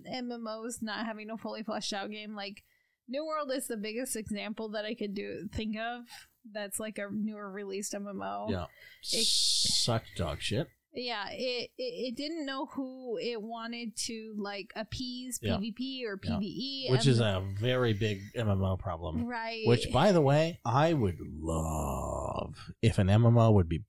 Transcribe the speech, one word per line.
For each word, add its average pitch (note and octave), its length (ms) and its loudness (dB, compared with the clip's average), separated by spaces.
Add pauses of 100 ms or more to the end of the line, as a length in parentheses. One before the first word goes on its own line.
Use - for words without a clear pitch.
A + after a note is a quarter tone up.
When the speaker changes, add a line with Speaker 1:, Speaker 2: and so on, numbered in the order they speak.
(100)
Speaker 1:
M B3 220 -4
M A#3 140 -8
Os A3 360 -8
not G#3+ 240 -4
having G#3+ 240 -8
a A3+ 80 -6
fully A3 240 -6
fleshed G#3+ 300 -4
out G#3 180 -4
game. G#3+ 240 -10
Like, G3+ 300 -12 (440)
New C#4 160 -4
World D4+ 300 -2
is C4+ 140 -4
the A#3 80 -4
biggest A3 400 -4
example G#3+ 540 -6
that G#3 140 -4
I A3 100 -4
could G#3 200 -4
do, G3+ 380 -6
think A3 260 -4
of A#3+ 240 -6 (500)
that's, G3+ 280 -6
like, G#3+ 180 -8
a G3+ 120 -4
newer G#3 400 -4
released G3 440 -6
M G3+ 140 -6
M G3 120 -6
O. G3 300 -4
Speaker 2:
Yeah. - 160 -2 (460)
Speaker 1:
It A3+ 120 2
Speaker 2:
Sucked - 920 2
dog D#2 260 -2
shit. B2+ 240 0 (320)
Speaker 1:
Yeah, A#3 320 -4
it, B3 460 -4
it, B3 60 -6
it A#3 340 -4
didn't D4+ 300 -4
know C4+ 260 -4
who B3+ 480 -6
it A3+ 220 -4
wanted A#3 520 -8 (120)
to, A3 320 -8
like, G3+ 360 -6
appease, B3 680 -6
Speaker 2:
Yeah. G#2 160 0
Speaker 1:
P - 20 -2
V A3 120 -4
P C4 340 -6
or G3+ 160 -4
Speaker 2:
Yeah. A3+ 140 -2
Speaker 1:
P - 20 0
V G3+ 80 -2
E, C4+ 440 -4
Speaker 2:
Which B2+ 120 4
Speaker 1:
and C3+ 80 4
Speaker 2:
is A#2 100 6
a G2 240 2 (140)
very B2 340 4
big G#2 260 0 (160)
M A2 160 0
M G2 120 4
O F#2+ 160 2
problem. E2+ 480 -4
Speaker 1:
Right. A3+ 400 -6
Speaker 2:
Which, A#2+ 260 4
by F#3 200 8
the E3+ 100 8
way, D3+ 420 4
I D3 300 4
would G2+ 260 2
love D2 1500 -2 (100)
if A2 180 4
an F#2+ 120 6
M A#2 160 10
M A#2 100 10
O A2+ 140 10
would F#2+ 180 8
be D#2+ 200 0